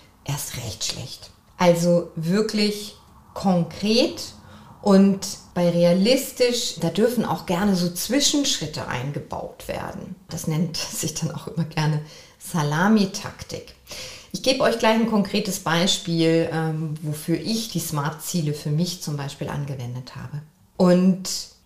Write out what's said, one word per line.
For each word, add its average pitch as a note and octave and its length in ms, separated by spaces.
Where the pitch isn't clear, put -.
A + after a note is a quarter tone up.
erst - 320
recht A2+ 280
schlecht. - 460
Also F3 580
wirklich G#3 800
konkret G3 1000
und G3 400
bei F3 140
realistisch, G3 1120
da E3 80
dürfen A3 360
auch E3+ 200
gerne F#3+ 320
so F3 140
Zwischenschritte C4+ 1000
eingebaut - 800
werden. - 480
Das - 160
nennt D#3 300
sich - 380
dann - 180
auch - 160
immer E3 160
gerne D3+ 360
Salamitaktik. F3 1400
Ich F#3+ 100
gebe C4 200
euch A3+ 160
gleich A3 160
ein A3+ 160
konkretes G3+ 480
Beispiel, E3 920
ähm, D#3+ 500
wofür D#3 380
ich A3 300
die E3 100
Smart-Ziele D3 720
für - 160
mich E3+ 320
zum D3 140
Beispiel C#3+ 320
angewendet B2+ 680
habe. A#2+ 260
Und F3+ 520